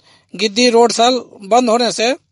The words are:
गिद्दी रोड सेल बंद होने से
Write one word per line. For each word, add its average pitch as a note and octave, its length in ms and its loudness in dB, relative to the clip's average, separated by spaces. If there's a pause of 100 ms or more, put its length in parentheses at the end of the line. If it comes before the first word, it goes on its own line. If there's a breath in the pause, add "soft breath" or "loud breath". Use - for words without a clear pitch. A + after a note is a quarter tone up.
(360 soft breath)
गिद्दी A3 340 0
रोड A#3 220 2
सेल A#3+ 300 0 (260)
बंद A#3+ 220 2
होने A3+ 220 0
से B3+ 260 -4 (140)